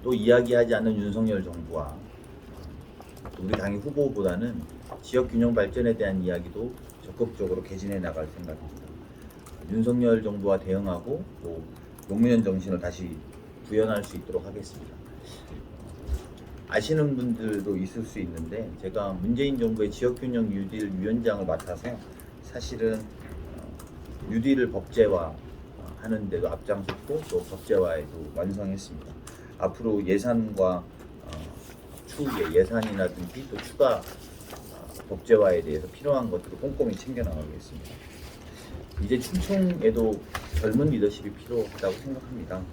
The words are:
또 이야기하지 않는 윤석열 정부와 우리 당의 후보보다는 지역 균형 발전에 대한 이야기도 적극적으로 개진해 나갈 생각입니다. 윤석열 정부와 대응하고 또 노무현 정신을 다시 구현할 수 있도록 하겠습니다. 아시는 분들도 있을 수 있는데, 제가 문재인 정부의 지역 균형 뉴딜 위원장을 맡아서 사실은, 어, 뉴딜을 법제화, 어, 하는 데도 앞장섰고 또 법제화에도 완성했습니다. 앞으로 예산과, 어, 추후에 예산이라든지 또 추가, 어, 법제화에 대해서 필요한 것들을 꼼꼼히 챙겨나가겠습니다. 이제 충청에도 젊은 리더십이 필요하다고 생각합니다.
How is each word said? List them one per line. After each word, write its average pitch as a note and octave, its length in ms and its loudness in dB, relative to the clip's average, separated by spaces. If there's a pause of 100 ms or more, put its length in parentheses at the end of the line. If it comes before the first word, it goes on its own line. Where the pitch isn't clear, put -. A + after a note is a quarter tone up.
또 B2 100 4
이야기하지 A#2+ 600 8
않는 G#2+ 220 2
윤석열 G#2 460 2
정부와 D#2+ 520 -6 (1400)
우리 F#2 120 -2
당의 G2+ 280 0
후보보다는 A2 840 0 (400)
지역 B2 280 2
균형 A#2 240 4
발전에 A2+ 440 4
대한 F#2+ 260 2
이야기도 F2+ 480 -2 (320)
적극적으로 F#2+ 600 -2
개진해 G2 360 -4
나갈 D#2+ 360 -4
생각입니다. D#2+ 460 -10 (920)
윤석열 A#2 520 6
정부와 G2 360 2
대응하고 F#2+ 640 -2 (200)
또 E2 180 -8 (460)
노무현 A2+ 360 6
정신을 F#2 360 0
다시 F2 360 -6 (520)
구현할 G#2+ 360 4
수 - 140 -12
있도록 F#2 280 -4
하겠습니다. - 480 -12 (1700)
아시는 C#3+ 480 4
분들도 G#2+ 600 0
있을 F#2+ 260 -4
수 G#2+ 160 -8
있는데, F2 500 -6 (120)
제가 G2 320 -2
문재인 A#2+ 440 2
정부의 A2 340 2
지역 B2 280 2
균형 A#2+ 300 2
뉴딜 G2 500 -2
위원장을 G#2+ 460 2
맡아서 E2+ 500 -4 (480)
사실은, A2+ 520 0
어, - 1300 -10
뉴딜을 A#2+ 420 4
법제화, G2+ 460 6
어, D#2+ 180 0 (680)
하는 G#2+ 280 -2
데도 E2+ 200 0
앞장섰고 G#2 800 -2
또 F2 140 2
법제화에도 E2 920 0
완성했습니다. F#2+ 800 -4 (460)
앞으로 G2+ 460 2
예산과, G2+ 720 4
어, - 540 -12 (760)
추후에 A#2+ 460 -2
예산이라든지 G2 960 2
또 G#2 80 -6
추가, B2 400 4
어, - 880 -12 (220)
법제화에 F#2+ 520 8
대해서 D#2 260 -2
필요한 C3 420 0
것들을 - 280 -4
꼼꼼히 B2+ 380 0
챙겨나가겠습니다. D#2 960 -6 (1120)
이제 B2 160 4
충청에도 B2+ 1000 4 (400)
젊은 B2+ 300 4
리더십이 G2+ 420 2
필요하다고 G2+ 640 -2
생각합니다. G#2+ 680 -6 (120)